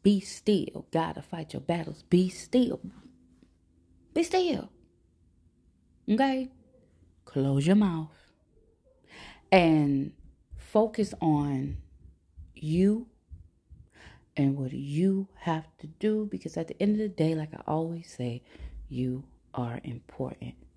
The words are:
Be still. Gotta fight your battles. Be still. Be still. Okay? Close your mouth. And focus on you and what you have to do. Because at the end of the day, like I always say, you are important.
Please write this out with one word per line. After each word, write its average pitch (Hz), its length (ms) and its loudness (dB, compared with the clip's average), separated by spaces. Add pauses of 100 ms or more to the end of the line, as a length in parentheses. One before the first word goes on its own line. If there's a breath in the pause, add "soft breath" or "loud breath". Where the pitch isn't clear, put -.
Be 196 180 6
still. - 720 -2
Gotta 160 300 -2
fight 160 300 -12
your 139 80 -8
battles. 160 480 -6
Be 180 200 6
still. - 520 0 (1300)
Be 330 80 2
still. 339 480 0 (1400)
Okay? 262 420 2 (760)
Close 139 420 0
your 190 100 6
mouth. 170 340 2 (1400 loud breath)
And 151 600 4 (440)
focus 214 640 0
on 143 560 0 (760)
you 196 520 2 (1300 loud breath)
and 139 200 2
what 131 160 -6
you 165 560 0 (120)
have 160 260 -2 (120)
to - 80 -16
do. 214 440 -2
Because 180 260 -8
at 170 120 -4
the - 140 -14
end 208 100 4
of 214 60 0
the 214 100 -2
day, 160 260 0
like 156 180 -6
I - 140 -14
always 165 440 -4
say, 123 320 -6 (460 loud breath)
you 127 360 -4 (300)
are 120 300 -6
important. 127 680 -10 (220)